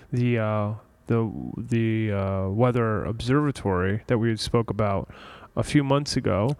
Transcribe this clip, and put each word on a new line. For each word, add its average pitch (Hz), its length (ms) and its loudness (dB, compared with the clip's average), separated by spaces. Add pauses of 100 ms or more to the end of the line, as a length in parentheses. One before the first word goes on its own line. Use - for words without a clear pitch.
(120)
the, 123 260 2
uh, 107 360 0 (340)
the, 113 240 2 (240)
the, 113 560 0
uh, 98 380 0
weather 113 560 2
observatory 113 1000 0
that 127 100 2
we 110 100 2
had 110 140 -2
spoke - 280 0
about 101 400 -2 (460)
a - 80 0
few 147 220 2
months 139 320 0
ago 107 420 0